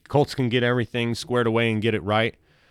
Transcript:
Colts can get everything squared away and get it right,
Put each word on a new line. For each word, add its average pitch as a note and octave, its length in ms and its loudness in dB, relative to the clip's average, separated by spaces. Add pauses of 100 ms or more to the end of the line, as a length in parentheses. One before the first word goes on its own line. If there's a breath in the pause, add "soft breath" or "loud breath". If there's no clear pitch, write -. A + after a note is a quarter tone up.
Colts C#3 260 0
can B2 140 -2
get A#2+ 140 0
everything A#2+ 520 -2
squared A#2+ 320 -2
away A2+ 240 2
and G#2+ 100 0
get A2+ 120 2
it G#2 100 -4
right, G#2+ 320 0 (360 soft breath)